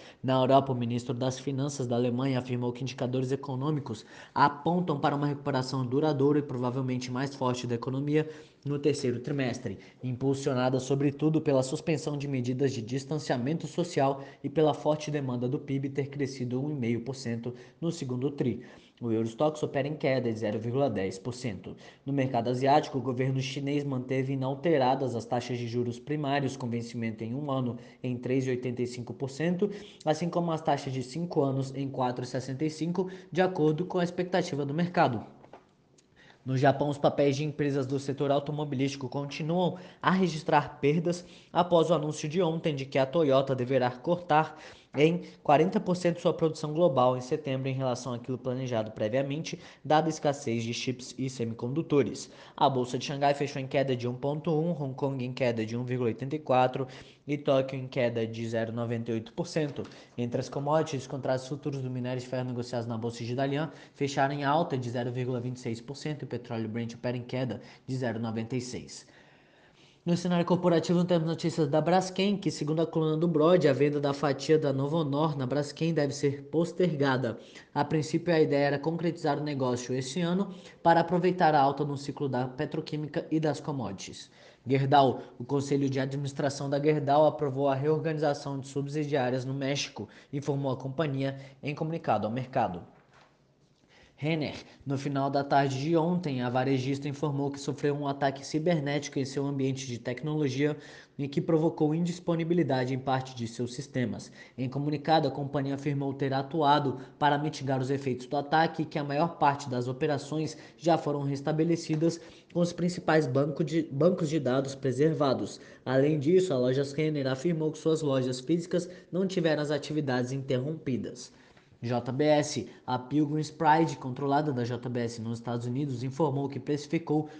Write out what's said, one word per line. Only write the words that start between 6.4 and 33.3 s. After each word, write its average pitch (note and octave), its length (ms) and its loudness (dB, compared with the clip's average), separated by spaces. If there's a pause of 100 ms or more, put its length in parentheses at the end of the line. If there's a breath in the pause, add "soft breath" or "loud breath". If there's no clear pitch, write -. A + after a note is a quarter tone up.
provavelmente B2+ 680 -2
mais C3+ 220 -2
forte B2+ 320 -2
da A#2+ 80 -2
economia C#3+ 560 0 (340 loud breath)
no C#3+ 160 -2
terceiro C#3 400 2
trimestre, A#2+ 580 -4 (260 loud breath)
impulsionada C3 760 0
sobretudo C#3+ 600 2
pela C#3 220 4
suspensão D3 560 -2
de C#3+ 100 -6
medidas B2+ 460 0
de A2+ 80 -6
distanciamento C#3 840 -2
social C#3 560 0 (200 loud breath)
e C#3+ 60 -4
pela D3+ 240 4
forte D3+ 380 -2
demanda B2+ 360 -2
do C#3+ 120 -2
pib C3+ 300 -4
ter C3+ 180 -2
crescido B2+ 520 -4
um D3 120 -4
e - 20 -4
meio A#2 280 0
por C3 140 -6
cento A#2 380 -6 (260 loud breath)
no E3 120 -2
segundo C3 400 -2
TRI. B2 320 -2 (360 loud breath)
O A#2 120 -2
Eurostoxx A2+ 500 0
opera C3+ 260 -2
em D#3 80 -4
queda C3 380 0
de G#2+ 60 -6
zero G#2+ 180 -2
vírgula B2 320 0
dez F#2+ 300 -2
por B2 160 -6
cento. F#2 400 -8 (280 loud breath)
No C#3 80 -4
mercado B2+ 380 0
asiático, C3+ 480 4
o B2+ 40 -2
governo C3 380 0
chinês C#3 440 -2
manteve C3 500 -2
inalteradas C3+ 800 2
as A2+ 120 -4
taxas B2 340 -2
de A#2+ 80 -4
juros A#2+ 320 -2
primários C#3+ 580 -2
com B2 100 -6
vencimento A#2 560 -4
em A2+ 120 -4
um C#3+ 160 -4
ano B2 260 -2 (240 loud breath)
em B2 160 -4
três B2+ 300 0
e - 20 0
oitenta B2 320 -2
e A#2+ 60 0
cinco A#2+ 260 -8
por C3 160 -6
cento, F3 400 0 (340 loud breath)
assim D#3 240 2
como E3+ 240 0
as D#3 100 0
taxas C#3 300 0
de C3 120 -2
cinco E3 400 -2
anos C3+ 320 0
em C#3 120 -4
quatro B2+ 360 -2
e B2 40 -8
sessenta C3+ 380 -4
e D#3 60 0
cinco, F3 400 -2 (200 loud breath)